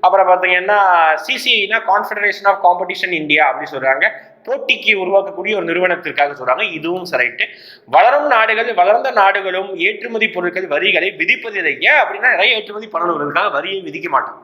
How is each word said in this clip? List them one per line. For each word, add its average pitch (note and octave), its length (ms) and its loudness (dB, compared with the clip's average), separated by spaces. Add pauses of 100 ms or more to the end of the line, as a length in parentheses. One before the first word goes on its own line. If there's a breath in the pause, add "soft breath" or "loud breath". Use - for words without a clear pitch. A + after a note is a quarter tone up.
அப்புறம் F#3 240 6
பாத்தீங்கன்னா F3+ 460 2 (480)
சி C4 200 -4
சி A#3+ 180 2
ஐனா G#3+ 260 -2
Confederation G3+ 640 -2
of G3 160 0
Competition F3+ 540 -2
India D3+ 280 0
அப்படி C3 240 -6
சொல்றாங்க, C3+ 320 0 (440 loud breath)
போட்டிக்கு A3 440 -2 (120)
உருவாக்கக்கூடிய G3 560 0
ஒரு E3+ 100 -4
நிறுவனத்திற்காக E3 720 0
சொல்றாங்க. B2+ 240 0 (120)
இதுவும் F3 360 -6
கரெக்ட். B2 280 0 (540 loud breath)
வளரும் C4+ 400 6
நாடுகள், A3 340 2 (120)
வளர்ந்த G#3+ 260 2 (140)
நாடுகளும் G3 500 0 (160)
ஏற்றுமதி A3 480 -4
பொருட்கள் F3 400 -4
வரிகளை F3+ 340 0 (140)
விதிப்பதில்லை. G3 500 -2 (160)
ஏன் D4 140 4
அப்படின்னா A3+ 320 -2
நிறைய G#3+ 240 0
ஏற்றுமதி G#3 340 -12
பண்ணணுங்கிறதுக்காக E3 640 -2
வரியை F#3+ 300 -6
விதிக்க D#3+ 300 -10
மாட்டாங்க. - 260 -6